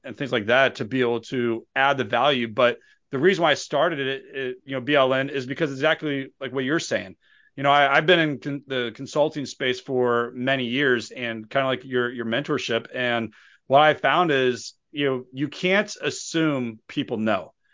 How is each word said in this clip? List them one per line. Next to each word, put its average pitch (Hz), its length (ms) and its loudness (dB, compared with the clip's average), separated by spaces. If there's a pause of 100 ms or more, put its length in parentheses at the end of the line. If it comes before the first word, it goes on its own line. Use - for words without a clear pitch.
and 120 120 -14
things 131 160 -6
like 110 140 0
that 127 300 4
to 127 80 -6
be 127 160 -2
able 120 220 0
to 117 520 -4
add 135 220 2
the 131 80 -2
value. 120 420 0
But 117 320 2 (320)
the 135 80 -4
reason 127 240 2
why 156 100 4
I - 20 0
started 151 440 0
it, 135 240 -4 (100)
it, 131 320 -8
you 135 80 -12
know, 135 100 -4
B 135 120 0
L 131 200 6
N 135 160 0
is 131 160 -6
because 139 260 -2
exactly 143 560 -2 (120)
like 135 120 -10
what 131 120 -4
you're 147 140 0
saying. 95 380 -6 (400)
You 135 60 -10
know, 143 80 4
I, 143 260 6
I've 160 100 2
been 175 120 6
in 151 200 0
con-, 143 280 -8
the 123 280 -4
consulting 147 520 -2
space 127 340 -4
for 123 540 0
many 127 320 -2
years 123 440 0
and 113 380 -8
kinda 135 180 0
like 127 180 -4
your, 123 280 -2
your 120 140 -8
mentorship. 120 680 -2
And 120 380 -2 (340)
what 135 140 6
I 151 140 8
found 156 360 2
is, 127 440 0 (200)
you 143 120 0
know, 131 260 -2
you 139 160 -4
can't 196 540 0
assume 143 840 -2
people 127 300 -4
know. 107 380 -2 (200)